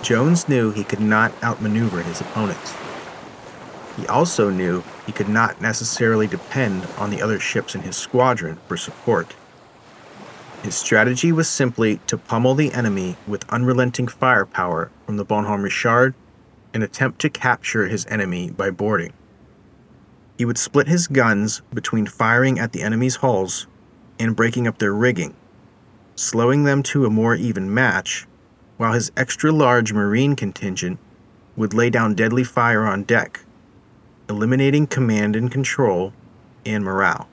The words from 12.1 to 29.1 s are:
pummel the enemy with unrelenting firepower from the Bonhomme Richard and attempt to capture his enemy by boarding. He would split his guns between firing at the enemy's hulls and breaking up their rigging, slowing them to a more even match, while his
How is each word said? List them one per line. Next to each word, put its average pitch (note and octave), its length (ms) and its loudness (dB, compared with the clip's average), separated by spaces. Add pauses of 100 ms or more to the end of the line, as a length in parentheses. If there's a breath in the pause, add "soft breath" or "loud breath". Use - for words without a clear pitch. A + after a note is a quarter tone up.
pummel B2 380 0
the D3 180 0
enemy G2 440 -2 (100)
with G2+ 220 -8
unrelenting B2 580 0
firepower F#2 840 0 (140)
from G#2 120 -6
the G2+ 80 -4
Bonhomme G#2 380 -2
Richard A#2+ 500 2 (600)
and A2+ 100 0
attempt B2 360 -4
to D#3 100 0
capture A2+ 580 0
his F#2 180 -4
enemy F2+ 440 -4
by G2 200 -2
boarding. G2 440 -2 (1200)
He A#2+ 80 -2
would A#2 120 -2
split C#3+ 300 2
his E3+ 200 2
guns A2 540 2 (120)
between A2 320 -2
firing A#2+ 540 2
at A#2 120 -4
the E2+ 120 -6
enemy's A#2 340 0
hulls F#2+ 500 -2 (520)
and A2+ 160 0
breaking A2+ 320 0
up A2 100 -4
their G2+ 160 0
rigging, G#2 420 0 (800)
slowing B2 480 2
them C#3 200 2
to C3+ 220 2
a A2 40 2
more A2+ 260 2
even G2 380 -2
match, G#2 520 0 (520)
while A2+ 160 0
his A#2 240 -2